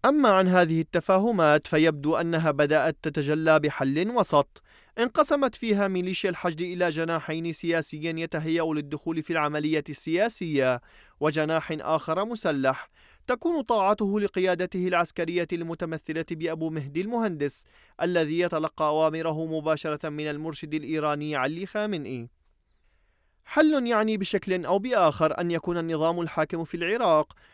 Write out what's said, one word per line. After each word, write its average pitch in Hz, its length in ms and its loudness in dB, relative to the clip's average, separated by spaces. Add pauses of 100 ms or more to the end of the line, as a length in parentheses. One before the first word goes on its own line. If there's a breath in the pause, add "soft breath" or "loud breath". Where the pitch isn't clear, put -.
أما 277 240 6
عن 190 180 6
هذه 175 340 4
التفاهمات 175 840 4
فيبدو 156 480 2
أنها 165 360 0
بدأت 147 500 2
تتجلى 156 580 2
بحل 147 560 0
وسط 165 460 2 (380 soft breath)
انقسمت 285 560 2
فيها 202 320 0
ميليشيا 185 420 -2
الحشد 165 320 -4
إلى 180 280 0
جناحين 165 640 -4
سياسيا 160 640 -4
يتهيأ 165 460 -2
للدخول 151 600 -4
في 170 100 -6
العملية 151 560 0
السياسية، 156 920 0 (380 soft breath)
وجناح 156 600 0
آخر 160 440 -2
مسلح 143 640 -2 (380 soft breath)
تكون 311 340 0
طاعته 208 580 2
لقيادته 185 680 0
العسكرية 175 680 0
المتمثلة 165 800 -6
بأبو 160 380 -4
مهدي 151 320 -6
المهندس 196 640 -4 (380 soft breath)
الذي 165 380 0
يتلقى 160 480 -2
أوامره 160 580 0
مباشرة 156 640 -4
من 151 200 -6
المرشد 151 440 -8
الإيراني 151 640 -2
علي 156 300 -2
خامنئي. 151 640 -6 (1160)
حل 302 420 2
يعني 220 300 2
بشكل 185 480 -2
أو 185 140 2
بآخر 185 600 2
أن 175 120 -2
يكون 175 260 -2
النظام 165 440 -2
الحاكم 165 420 -4
في 165 140 -10
العراق 175 560 2 (200 soft breath)